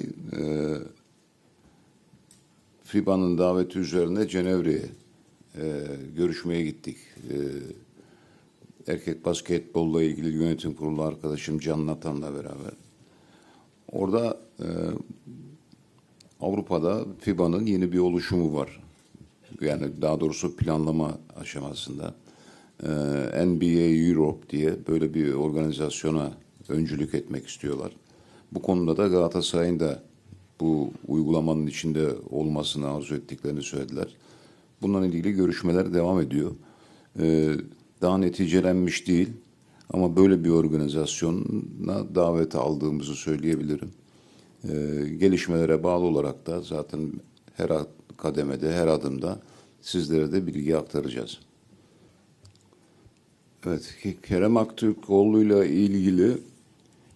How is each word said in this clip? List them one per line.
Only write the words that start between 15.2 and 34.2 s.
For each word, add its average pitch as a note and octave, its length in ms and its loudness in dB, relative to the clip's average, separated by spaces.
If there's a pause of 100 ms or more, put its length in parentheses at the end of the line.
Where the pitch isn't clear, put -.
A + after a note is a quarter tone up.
Avrupa'da F#2 640 -2 (140)
fiba'nın F2+ 460 2
yeni F#2 260 2
bir F2+ 80 2
oluşumu F2 560 2
var. - 280 -6 (800)
Yani D2 400 -2
daha D#2 180 2
doğrusu D#2 360 -2
planlama D#2 640 0 (180)
aşamasında. D2+ 800 -10 (680)
E, D2 60 -4 (580)
N F2 140 2
B E2+ 40 4
A E2+ 440 4
Europe D#2 400 2
diye D2+ 380 -2
böyle D#2 260 0
bir D2+ 200 2
organizasyona D2+ 1000 -2 (380)
öncülük D2+ 440 -2
etmek - 340 -6
istiyorlar. C#2+ 440 -6 (600)
Bu F2+ 100 -6
konuda F2 360 2
da G#2 100 4
Galatasaray'ın F2 720 2
da D2+ 300 -2 (500)
bu D#2+ 320 0 (160)
uygulamanın D#2 600 2
içinde D#2 420 -2 (200)
olmasını D2 600 -2
arzu D2 260 -6
ettiklerini C#2+ 460 -8
söylediler. C#2 540 -8 (640)